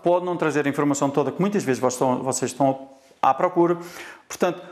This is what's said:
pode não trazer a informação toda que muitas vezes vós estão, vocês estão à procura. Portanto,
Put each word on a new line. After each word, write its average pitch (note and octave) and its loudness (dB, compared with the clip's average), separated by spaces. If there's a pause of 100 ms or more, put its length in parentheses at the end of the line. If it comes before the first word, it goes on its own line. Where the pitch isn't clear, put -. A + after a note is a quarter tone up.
pode F3 2
não F3+ -2
trazer D3 0
a C#3+ 2
informação C#3+ 0
toda C#3 0
que - -8
muitas G3 0
vezes B2 0
vós B2+ 2
estão, B2+ 0
vocês B2+ -2
estão C3+ 0 (320)
à - 4
procura. F3 2 (500)
Portanto, F3+ -2 (100)